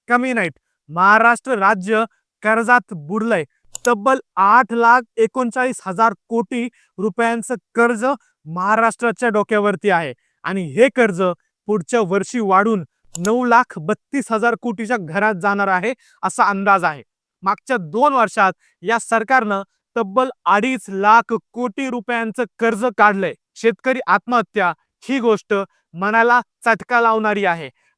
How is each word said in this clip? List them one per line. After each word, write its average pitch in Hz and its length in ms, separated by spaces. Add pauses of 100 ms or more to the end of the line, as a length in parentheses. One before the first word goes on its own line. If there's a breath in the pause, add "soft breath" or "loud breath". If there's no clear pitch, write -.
कमी 247 240
नाहीत. 190 200 (360)
महाराष्ट्र 220 640
राज्य 208 500 (380)
कर्जात 226 540
बुडलंय. 190 480 (400)
तब्बल 240 340 (180)
आठ 208 360
लाख 233 300 (140)
एकोणचाळीस 247 680
हजार 202 280 (140)
कोटी 233 400 (300)
रुपयांचं 233 560 (200)
कर्ज 233 300 (420)
महाराष्ट्राच्या 220 800
डोक्यावरती 208 640
आहे 170 220 (320)
आणि 185 240
हे 196 280
कर्ज 202 240 (480)
पुढच्या 214 340
वर्षी 196 380
वाढून 202 440 (300)
नऊ 220 300
लाख 240 340
बत्तीस 208 540
हजार 233 300
कोटीच्या 233 360
घरात 196 360
जाणार 202 340
आहे 190 240 (300 soft breath)
असा 202 220
अंदाज 196 400
आहे. 151 180 (400)
मागच्या 202 400
दोन 220 300
वर्षात 214 400 (300)
या 220 180
सरकारनं 220 600 (340)
तब्बल 233 320 (180)
अडीच 208 420
लाख 208 440 (200)
कोटी 247 380
रुपयांचं 233 540 (140)
कर्ज 226 260 (140)
काढलंय. 196 340 (220)
शेतकरी 247 520
आत्महत्या 202 680 (300)
ही 269 180
गोष्ट 214 340 (400)
मनाला 226 460 (240)
चटका 233 360
लावणारी 220 440
आहे. 165 240 (300)